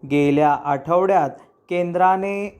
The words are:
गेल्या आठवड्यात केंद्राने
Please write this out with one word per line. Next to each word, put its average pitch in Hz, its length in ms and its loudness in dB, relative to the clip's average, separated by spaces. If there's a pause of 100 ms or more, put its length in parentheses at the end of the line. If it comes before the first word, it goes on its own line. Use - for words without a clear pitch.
(120)
गेल्या 147 400 2 (140)
आठवड्यात 165 640 0 (400)
केंद्राने 185 760 -2 (120)